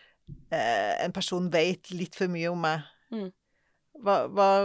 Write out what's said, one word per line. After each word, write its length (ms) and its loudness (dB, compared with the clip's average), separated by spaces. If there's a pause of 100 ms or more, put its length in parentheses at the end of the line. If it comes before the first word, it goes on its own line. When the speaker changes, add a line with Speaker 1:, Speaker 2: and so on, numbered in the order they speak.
(500)
Speaker 1:
eh, 540 2
en 80 -2
person 380 -2
vet 400 0
litt 240 -8
for 140 -2
mye 220 -4
om 100 -4
meg. 220 -2 (280)
Speaker 2:
Mm. 200 -8 (640)
Speaker 1:
Hva, 220 0 (120)
hva, 200 4 (160)